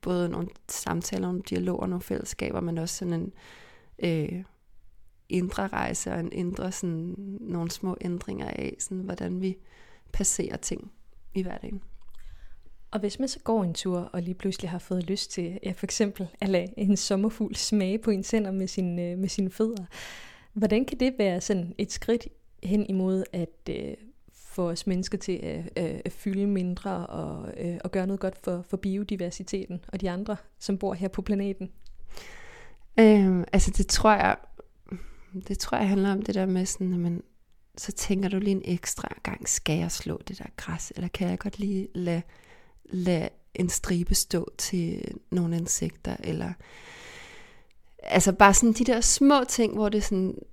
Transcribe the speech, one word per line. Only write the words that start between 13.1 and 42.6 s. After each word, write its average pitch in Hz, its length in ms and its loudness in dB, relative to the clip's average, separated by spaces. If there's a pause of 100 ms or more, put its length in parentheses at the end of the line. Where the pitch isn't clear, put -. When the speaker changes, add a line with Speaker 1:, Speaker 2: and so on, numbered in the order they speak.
Speaker 2:
man 262 100 0
så - 120 -8
går 226 240 2
en 170 100 -2
tur, 180 260 -2 (120)
og 180 100 -2
lige 180 120 -4
pludselig 180 360 -4
har 180 80 -4
fået 180 260 -2
lyst 190 260 -4
til, 180 320 -4
ja, 185 140 -4
for - 100 -6
eksempel 202 420 0 (120)
at 196 80 0
lade 180 180 4 (100)
en 202 200 4
sommerfugl 208 600 0
smage 202 420 2
på 220 120 2
ens 196 200 0
hænder 214 200 2
med 190 180 0
sin, 175 300 0
øh, 175 200 -2
med 190 100 0
sine 190 220 0
fødder, 220 340 -2 (680)
hvordan 214 320 4
kan 269 160 -4
det 254 180 4
være 185 220 4
sådan 180 380 -2
et 202 140 -2
skridt - 360 0 (340)
hen 202 240 2
imod 190 460 2
at, - 380 -6
øh, - 240 -6 (600)
få 175 160 0
os 170 160 -4
mennesker 185 320 0
til 196 140 -4
at, 165 320 -4 (120)
øh, - 280 -2
at 190 80 -4
fylde 196 340 -2
mindre 180 600 -2
og, - 500 -8
øh, 175 280 -4
og 180 60 -4
gøre 185 160 0
noget 196 140 -2
godt 190 240 -2
for, 180 240 -2
for 196 80 -2
biodiversiteten 190 1120 -4
og 190 120 -6
de 190 100 0
andre, 196 260 -4 (220)
som 196 200 0
bor 190 160 0
her 185 140 -2
på 190 140 -4
planeten? 196 480 -2 (1300)
Speaker 1:
Øhm, 196 520 10
altså 190 180 8
det - 160 6
tror - 260 6
jeg, 185 240 4 (1120)
det 196 100 -4
tror - 200 0
jeg 208 100 4
handler 196 240 4
om 190 100 0
det 208 120 -2
der 190 120 2
med 190 200 2
sådan, 185 260 -2
at 175 60 2
man, 175 240 0 (540)
så - 160 -8
tænker 190 360 2
du 190 100 2
lige 196 180 2
en 190 80 -2
ekstra - 440 -2 (140)
gang, - 260 -6
"Skal - 300 0
jeg 170 140 0
slå - 360 -6
det 190 100 -10
der - 80 -12 (100)
græs, - 400 -8
eller 175 120 -4
kan 175 200 -2
jeg 180 100 -2
godt 202 200 -8
lige 196 360 -2
lade, 175 280 0 (640)